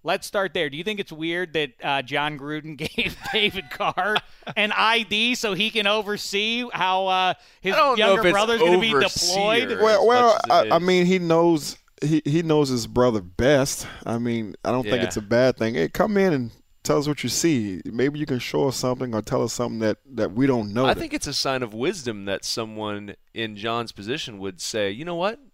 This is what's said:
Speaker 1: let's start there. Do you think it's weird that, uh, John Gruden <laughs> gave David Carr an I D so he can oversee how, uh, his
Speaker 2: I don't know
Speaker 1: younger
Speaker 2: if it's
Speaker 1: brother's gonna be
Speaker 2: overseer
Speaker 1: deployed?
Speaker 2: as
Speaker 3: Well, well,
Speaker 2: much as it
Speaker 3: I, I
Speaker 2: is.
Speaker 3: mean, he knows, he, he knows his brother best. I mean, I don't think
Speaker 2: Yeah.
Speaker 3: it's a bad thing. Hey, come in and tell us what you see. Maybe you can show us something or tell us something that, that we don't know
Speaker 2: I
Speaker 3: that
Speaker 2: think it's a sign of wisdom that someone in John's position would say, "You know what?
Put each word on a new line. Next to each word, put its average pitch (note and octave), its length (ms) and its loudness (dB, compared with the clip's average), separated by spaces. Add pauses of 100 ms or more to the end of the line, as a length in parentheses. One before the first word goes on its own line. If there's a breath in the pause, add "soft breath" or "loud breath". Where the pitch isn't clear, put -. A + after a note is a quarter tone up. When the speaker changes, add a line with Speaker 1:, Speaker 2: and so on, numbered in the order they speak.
Speaker 1:
let's F#3 240 -4
start G3 300 -4
there. D3+ 160 -2
Do C#3 60 -10
you E3+ 60 -8
think G#3 160 -6
it's F#3 120 -8
weird E3 420 -4
that, D3 200 -2 (100)
uh, C#3 180 0
John C#3+ 380 -4
Gruden D3+ 380 -10
<laughs> - 180 -10
gave G3 200 -4 (160)
David G3+ 380 -2
Carr G3 460 -2 (400 soft breath)
an G#3 200 0
I A3 280 2
D A3 320 0
so G#3+ 180 -4
he G#3+ 160 -2
can G#3 160 -2
oversee G#3+ 880 -2
how, F#3 320 0
uh, F#3 280 2 (280 soft breath)
his G3 140 -2
Speaker 2:
I - 20 4
don't C4+ 220 4
know G#3+ 80 4
Speaker 1:
younger G3 140 6
Speaker 2:
if F3+ 40 0
it's F3 80 6
Speaker 1:
brother's A3 260 2
gonna F3+ 200 6
be A3 160 2
Speaker 2:
overseer - 400 2
Speaker 1:
deployed? A3+ 360 2
Speaker 2:
as G3+ 120 2
Speaker 3:
Well, G#3+ 240 6
well, A#3+ 220 6
Speaker 2:
much - 200 4
as E3 160 6
it A2 60 0
Speaker 3:
I, - 20 6
I E3+ 40 6
Speaker 2:
is. E3+ 60 2
Speaker 3:
mean, F3+ 220 4
he F#3 140 4
knows, E3 580 2 (240)
he, D3+ 240 2
he D3+ 160 2
knows D3+ 280 2
his A#2 180 -2
brother A2+ 340 2
best. C3 640 2 (180 loud breath)
I A2+ 140 -4
mean, A#2 380 -4 (100)
I G#2 60 0
don't B2+ 100 0
think A2 140 -2
Speaker 2:
Yeah. A#2+ 80 0
Speaker 3:
it's A2 140 -4
a G#2+ 40 -4
bad A#2+ 360 2
thing. A2+ 180 -2
Hey, D#3+ 140 0
come G#3+ 280 0
in F#3+ 160 4
and B2 180 -2 (320)
tell D3+ 140 2
us D3 100 0
what D3 160 -4
you B2 60 -4
see. A2 560 0
Maybe C#3 340 -2
you D3+ 60 -4
can B2+ 140 -2
show D3 280 -2
us B2 80 -2
something B2+ 400 -4
or G#2+ 60 0
tell B2+ 200 -2
us A#2 120 -2
something A#2 260 -4
that, A2 200 0 (160)
that G2 180 -2
we B2+ 120 2
don't A2+ 280 0
know B2+ 100 0
Speaker 2:
I C3+ 100 2
Speaker 3:
that E3 60 -4
Speaker 2:
think A3 140 -8
it's - 140 -6
a C#3 60 -8
sign C3 300 -2
of G#2 100 -8
wisdom A#2+ 520 -6
that G2 180 -4
someone G#2+ 720 -8 (180)
in A2 220 -8
John's A2+ 380 -4
position A2 460 -8
would F#2+ 200 -8
say, G#2 320 -2
"You B2+ 140 -10
know F3 100 -6
what? G3+ 240 -4 (140)